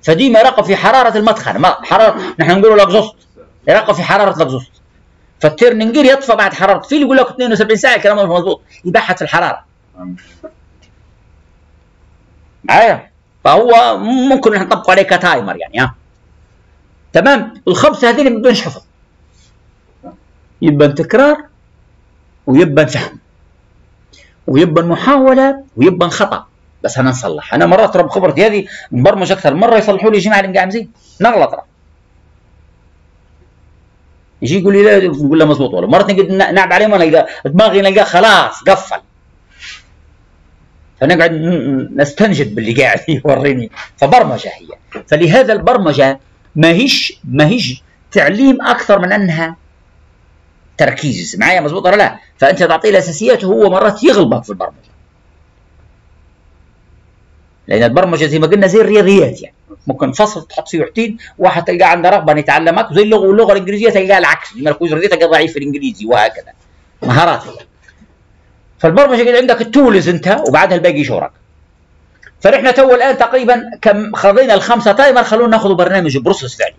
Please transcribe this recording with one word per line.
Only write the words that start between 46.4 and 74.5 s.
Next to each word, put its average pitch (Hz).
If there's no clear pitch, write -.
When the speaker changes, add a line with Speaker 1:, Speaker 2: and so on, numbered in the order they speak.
Speaker 1:
ماهيش، 165
ماهيش 151
تعليم 208
أكثر 226
من 180
أنها 165
تركيز. 127
معايا 170
مظبوط 165
ولا 185
لا؟ 196
فأنت 143
تعطيه 165
الأساسيات 196
وهو 202
مرات 196
يغلبك 165
في -
البرمجة. -
لأن 107
البرمجة 156
زي 151
ما 156
قلنا 196
زي 202
الرياضيات 190
يعني. -
ممكن 135
فصل 180
تحط -
فيه 165
وحدين، 226
واحد 175
تلقاه 180
عنده 170
رغبة 165
أن 151
يتعلمك، 156
وزي 175
اللغة، 214
واللغة 202
الإنجليزية 202
تلقاها 190
العكس، 156
لما 143
يكون 160
رياضيتك 165
ضعيف 160
في 147
الإنجليزي 139
وهكذا. 110
مهارات 147
هي. 82
فالبرمجة 240
قد 240
عندك 240
التولز 226
أنت، 185
وبعدها 175
الباقي 160
شغلك. 104
فنحن 247
تو 262
الآن 247
تقريبا 240
كم 208
خذينا 214